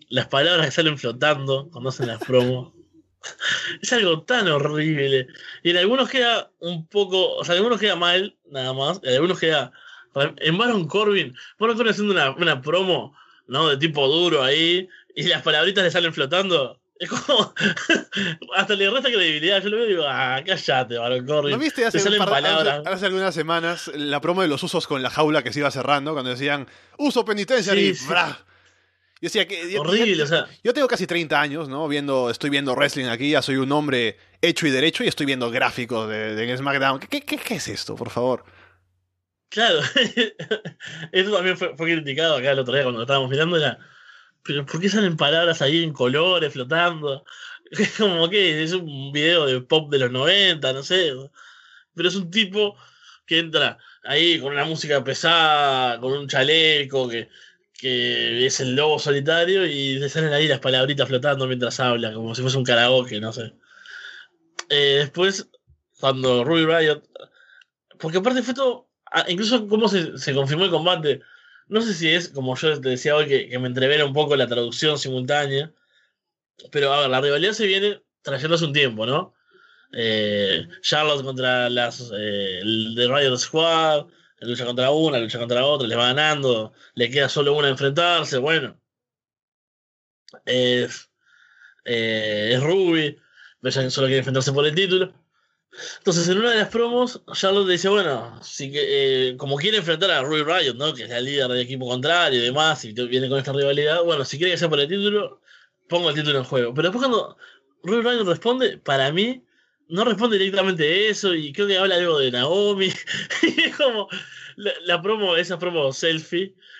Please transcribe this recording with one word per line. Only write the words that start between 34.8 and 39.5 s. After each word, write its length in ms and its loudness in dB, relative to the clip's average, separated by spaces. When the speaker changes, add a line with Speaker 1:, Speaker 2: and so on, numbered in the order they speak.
Speaker 2:
y 40 2
estoy 200 -2
viendo 240 -2
gráficos 580 -2
de, 260 -4
de 220 -4
SmackDown. 420 0
¿Qué, 80 -18
qué, 140 -6
qué, 160 -8
qué 180 -8
es 120 -8
esto, 280 -10
por 140 -8
favor? 340 -2
Speaker 1:
Claro, 300 2